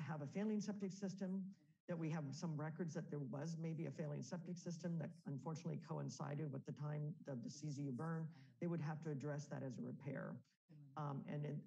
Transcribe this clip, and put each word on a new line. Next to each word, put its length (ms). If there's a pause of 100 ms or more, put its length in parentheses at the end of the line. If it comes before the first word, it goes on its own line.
have 220
a 40
failing 340
septic 320
system, 520 (440)
that 100
we 100
have 220
some 260
records 380
that 160
there 100 (100)
was 300
maybe 260
a 40
failing 320
septic 340
system 420
that 120 (160)
unfortunately 600
coincided 640
with 120
the 80
time 400 (160)
of 140
the 80
C 200
Z 120
U 100
burn, 340 (340)
they 80
would 120
have 220
to 80
address 360
that 200
as 120
a 40
repair. 540 (600)
Um, 320
and 160
in, 220